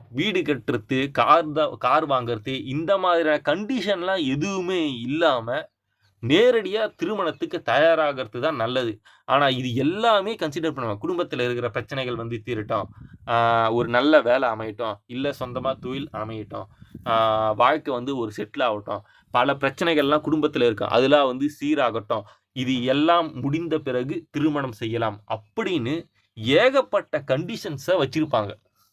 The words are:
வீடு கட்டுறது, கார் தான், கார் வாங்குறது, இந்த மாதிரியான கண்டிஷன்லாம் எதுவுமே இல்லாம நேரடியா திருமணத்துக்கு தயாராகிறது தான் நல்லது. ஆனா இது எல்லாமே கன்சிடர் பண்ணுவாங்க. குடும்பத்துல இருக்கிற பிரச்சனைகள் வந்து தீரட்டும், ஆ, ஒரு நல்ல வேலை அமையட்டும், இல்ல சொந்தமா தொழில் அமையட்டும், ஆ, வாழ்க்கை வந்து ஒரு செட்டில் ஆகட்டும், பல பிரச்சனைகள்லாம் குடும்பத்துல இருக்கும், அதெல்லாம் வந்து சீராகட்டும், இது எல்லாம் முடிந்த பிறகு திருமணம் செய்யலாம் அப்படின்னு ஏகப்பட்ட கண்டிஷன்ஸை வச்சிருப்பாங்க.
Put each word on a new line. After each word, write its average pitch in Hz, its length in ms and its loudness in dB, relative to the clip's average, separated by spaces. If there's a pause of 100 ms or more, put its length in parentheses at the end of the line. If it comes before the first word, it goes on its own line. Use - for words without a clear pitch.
(100)
வீடு 180 300 -2
கட்டுறது, 131 580 -4 (120)
கார் 147 420 4
தான், 147 260 -2
கார் 147 280 2
வாங்குறது, 123 480 -2 (100)
இந்த 160 340 0
மாதிரியான 165 460 2
கண்டிஷன்லாம் 190 800 -2
எதுவுமே 180 540 -2 (200)
இல்லாம 135 640 0 (560)
நேரடியா 208 600 4 (140)
திருமணத்துக்கு 170 680 -4
தயாராகிறது 143 760 2
தான் 147 220 -2
நல்லது. 120 300 -2 (360)
ஆனா 139 200 4
இது 127 260 -2
எல்லாமே 202 600 2
கன்சிடர் 156 400 -4
பண்ணுவாங்க. 110 300 -6
குடும்பத்துல 160 400 -2
இருக்கிற 123 260 -2
பிரச்சனைகள் 123 520 -6
வந்து 117 220 -8
தீரட்டும், 107 440 -4 (400)
ஆ, 120 80 0 (360)
ஒரு 117 160 0
நல்ல 139 320 6
வேலை 123 280 2
அமையட்டும், 110 580 -6
இல்ல 131 320 -6
சொந்தமா 127 400 -6
தொழில் 135 340 -8
அமையட்டும், 107 540 -10 (400)
ஆ, 117 80 2 (380)
வாழ்க்கை 131 420 2
வந்து 123 220 -4
ஒரு 113 200 -6
செட்டில் 139 300 -4
ஆகட்டும், 104 360 -4 (320)
பல 135 200 2
பிரச்சனைகள்லாம் 147 760 0
குடும்பத்துல 147 400 2
இருக்கும், 104 200 0
அதெல்லாம் 135 380 4
வந்து 131 240 -2
சீராகட்டும், 120 760 -2 (260)
இது 127 320 -2
எல்லாம் 156 500 2
முடிந்த 151 440 -4
பிறகு 131 360 -4 (160)
திருமணம் 147 420 -2
செய்யலாம் 110 460 -4 (100)
அப்படின்னு 143 640 -4 (420)
ஏகப்பட்ட 170 920 2
கண்டிஷன்ஸை 170 720 -2
வச்சிருப்பாங்க. 143 560 0 (400)